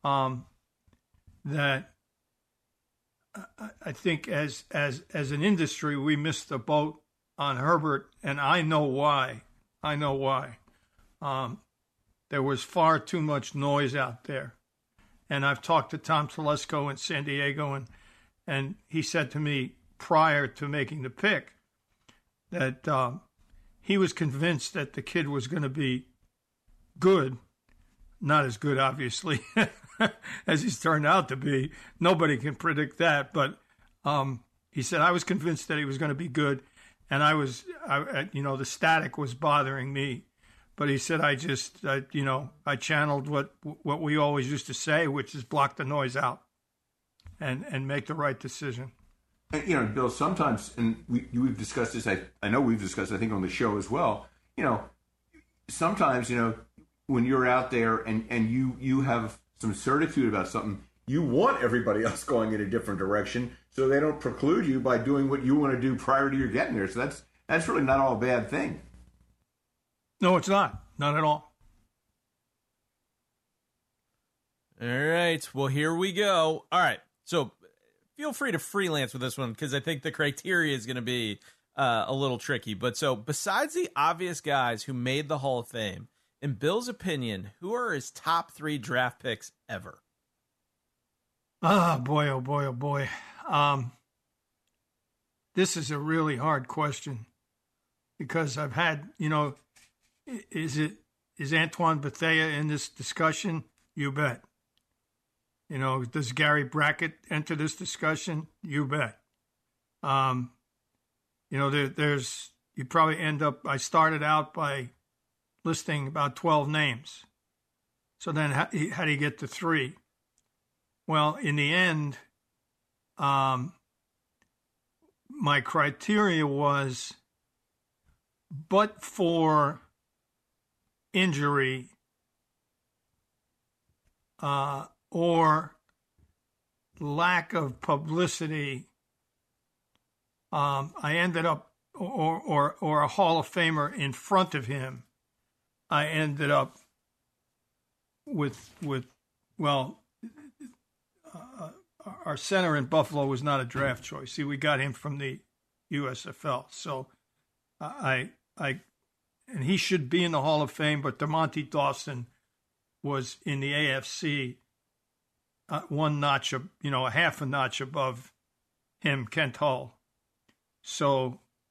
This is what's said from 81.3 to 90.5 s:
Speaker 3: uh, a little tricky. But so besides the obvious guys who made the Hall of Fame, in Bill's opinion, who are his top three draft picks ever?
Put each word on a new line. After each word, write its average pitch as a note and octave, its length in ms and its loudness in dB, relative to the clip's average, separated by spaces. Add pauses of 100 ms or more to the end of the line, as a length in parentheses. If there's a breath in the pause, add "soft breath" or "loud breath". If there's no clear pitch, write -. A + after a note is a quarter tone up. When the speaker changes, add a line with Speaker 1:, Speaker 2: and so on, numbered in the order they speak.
Speaker 3:
uh, A#2+ 280 2
a - 80 -4
little C3+ 240 0
tricky. A2+ 360 -4
But A#2 240 -2
so C#3 180 0
besides F#3+ 580 -2
the F4 220 -2
obvious E3 460 0
guys B2+ 420 0
who C3+ 100 -8
made C3 360 -2
the D#3 80 0
Hall C3 220 -2
of A#2 100 -10
Fame, G#2+ 400 -6 (320)
in C#3 140 -4
Bill's G3 340 -2
opinion, B2 640 -4 (100)
who F#3+ 120 -6
are A#3+ 200 -4
his C#3 180 -8
top - 400 -2
three D3+ 260 -6
draft B2 440 -2
picks A2+ 320 -6 (160)
ever? - 300 -10 (1600)